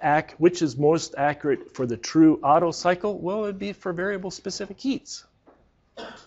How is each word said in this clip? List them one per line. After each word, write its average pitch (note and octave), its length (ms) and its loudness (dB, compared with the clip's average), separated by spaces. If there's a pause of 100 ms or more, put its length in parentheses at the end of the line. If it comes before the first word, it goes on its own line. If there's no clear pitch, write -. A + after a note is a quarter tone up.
ac-, D3+ 340 0
which F3 240 2
is C3+ 160 -2
most D#3 400 0
accurate C#3+ 560 -2
for C3 120 -4
the A#2 100 -4
true D#3+ 480 4
Otto D#3+ 280 4
cycle, F3+ 460 -2
well, G3 260 -4
it'd G3+ 140 -6
be G3 140 -8
for F#3+ 220 -8
variable F#3+ 360 -4
specific F#3+ 480 -10
heats. - 460 -6 (1040)